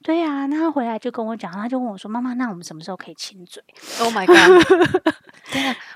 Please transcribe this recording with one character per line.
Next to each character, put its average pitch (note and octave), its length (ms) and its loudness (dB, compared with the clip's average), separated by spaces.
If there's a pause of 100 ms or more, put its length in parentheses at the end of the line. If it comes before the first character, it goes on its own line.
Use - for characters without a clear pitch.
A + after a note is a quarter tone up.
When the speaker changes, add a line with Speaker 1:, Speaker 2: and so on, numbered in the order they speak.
Speaker 1:
：“对 E4 220 -2
啊。” C#4+ 240 -4
那 C#4+ 100 -2
她 D#4+ 140 0
回 C#4 160 -2
来 A3+ 100 -6
就 A#3+ 140 -8
跟 A#3 160 -8
我 A3+ 100 -8
讲， G#3+ 160 -12
她 G3+ 160 -8
就 C4 80 -4
问 B3 120 -6
我 G3 100 -12
说 G3+ 100 -16
：“妈 A3+ 120 -8
妈， B3 140 -6
那 B3 140 -4
我 G3+ 60 -10
们 F3 80 -14
什 E3+ 120 -18
么 D#3+ 100 -18
时 G3 80 -12
候 F#3 40 -10
可 - 140 -18
以 D#3+ 40 -20
亲 F#3 300 -18
嘴？” - 160 -20 (380)
Speaker 2:
Oh A#3 160 -2
my F#4+ 100 -4
god！ F4 760 6
Speaker 1:
<laughs> - 480 -8
Speaker 2:
天 C4+ 160 -4
哪， B3+ 100 -4 (200)